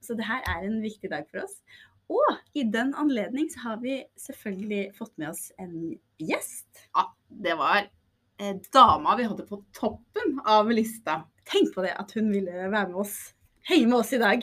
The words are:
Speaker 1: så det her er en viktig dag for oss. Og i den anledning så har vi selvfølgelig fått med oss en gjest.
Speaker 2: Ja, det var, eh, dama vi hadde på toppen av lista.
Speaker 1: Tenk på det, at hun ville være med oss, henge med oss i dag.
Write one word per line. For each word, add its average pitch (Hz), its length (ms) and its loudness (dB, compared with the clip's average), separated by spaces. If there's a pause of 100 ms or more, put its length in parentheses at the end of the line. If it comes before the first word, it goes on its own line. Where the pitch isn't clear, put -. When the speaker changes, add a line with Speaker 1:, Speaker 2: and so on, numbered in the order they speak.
Speaker 1:
så 233 140 -8
det 220 80 -6
her 226 240 -4
er 180 160 -6
en 220 180 -4
viktig 214 300 -10
dag 151 160 -6
for - 160 -10
oss. - 140 -14 (520)
Og 415 280 2 (180)
i 285 80 -2
den 233 320 -2
anledning 269 560 -2
så - 80 -16
har 226 180 -6
vi 254 200 -6 (200)
selvfølgelig 202 760 -8
fått - 220 -12
med 156 120 -6
oss - 300 -12
en 165 400 -10 (180)
gjest. - 760 -8
Speaker 2:
Ja, - 80 2 (380)
det 170 160 -2
var, 156 320 2 (500)
eh, 202 140 -6 (160)
dama 190 480 8
vi 240 60 0
hadde 202 220 -6
på 202 140 -12 (140)
toppen 277 720 -4
av 214 240 6
lista. 185 560 -2 (160)
Speaker 1:
Tenk - 340 2
på 185 80 -2
det, 180 160 -2
at - 140 -10
hun 214 180 2
ville 190 240 -2 (160)
være 202 160 0
med 175 80 -8
oss, - 380 -6 (320)
henge 285 220 6
med 240 120 6
oss 226 140 0
i 254 40 0
dag. 226 260 2